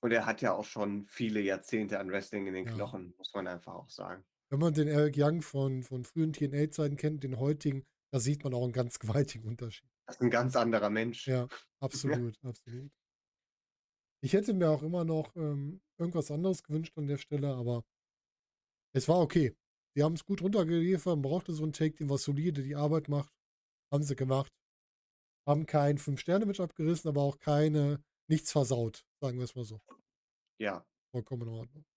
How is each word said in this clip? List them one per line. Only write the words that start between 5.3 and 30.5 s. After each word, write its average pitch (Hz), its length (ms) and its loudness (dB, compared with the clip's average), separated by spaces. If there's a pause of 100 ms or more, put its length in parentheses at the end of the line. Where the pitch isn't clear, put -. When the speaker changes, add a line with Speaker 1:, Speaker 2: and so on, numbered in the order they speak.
Speaker 2:
von, 135 420 -2
von 123 200 -8
frühen 160 300 -2
T 151 120 -2
N 139 100 -4
A 151 160 0
Zeiten 147 260 -2
kennt, 151 260 -4
den 131 160 -4
heutigen, 139 460 0 (280)
da 135 60 2
sieht 143 240 0
man 131 100 -2
auch 123 100 0
einen 123 100 -2
ganz 120 300 -2
<laughs> 123 360 2
gewaltigen 113 80 -10
Unterschied. 117 420 -10 (180)
Speaker 1:
Das - 100 -12
ist - 40 0
ein 123 80 6
ganz 123 260 4
anderer 113 340 4
Mensch. 113 380 -2
Speaker 2:
Ja, 127 200 0 (160)
Speaker 1:
<laughs> - 160 -20 (500)
Speaker 2:
absolut, 110 140 -12
absolut. 127 480 -12 (1300)
Ich 131 120 -2
hätte 208 200 4
mir 175 160 4
auch 147 140 2
immer 170 220 -2
noch, 160 300 -2
ähm, 151 460 -6 (160)
irgendwas 170 340 -2
anderes 175 320 0
gewünscht 156 340 -4
an 147 100 -4
der 143 100 0
Stelle, 139 380 -2
aber 120 300 -2 (1080)
es 135 140 2
war 170 140 6
okay. 147 340 4 (400)
Die 143 80 4
haben's 160 220 0
gut 196 160 -2
runtergeliefert, 170 640 2
man 165 160 2
brauchte 165 320 -2
so 151 100 -4
ein 156 80 -2
Take-Team, 156 380 -2
was 139 140 0
solide 143 380 0
die 139 140 -6
Arbeit 151 320 0
macht. 143 260 -2 (600)
Haben 143 100 4
sie 143 140 -2
gemacht. 135 340 0 (960)
Haben 147 180 4
kein 147 320 4
Fünf-Sterne-Match 190 640 0
abgerissen, 165 480 0
aber 143 140 2
auch 143 180 0
keine, 147 640 4 (260)
nichts 156 220 2
versaut, 120 540 2 (160)
sagen 127 180 -4
wir's 123 160 -6
mal 127 80 -6
so. 107 180 -12 (800)